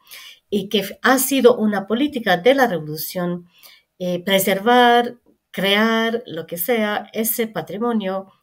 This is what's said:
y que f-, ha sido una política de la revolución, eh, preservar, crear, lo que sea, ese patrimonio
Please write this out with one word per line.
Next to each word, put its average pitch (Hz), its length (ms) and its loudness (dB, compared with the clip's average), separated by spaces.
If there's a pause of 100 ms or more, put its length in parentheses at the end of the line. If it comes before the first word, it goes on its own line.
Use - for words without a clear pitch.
(480)
y 202 200 -4
que 208 120 -2
f-, - 220 -8
ha 262 160 4
sido 262 400 4
una 208 300 -2
política 226 480 -2
de 240 180 4
la 262 140 2
revolución, 175 800 -6 (500)
eh, 180 240 -4
preservar, 240 920 4 (340)
crear, 226 760 0
lo 160 200 -12
que 175 120 -10
sea, 208 540 -2
ese 220 360 -2
patrimonio 190 800 -6 (120)